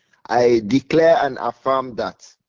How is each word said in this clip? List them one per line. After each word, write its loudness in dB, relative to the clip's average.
I 2
declare 2
and -4
affirm -4
that. -10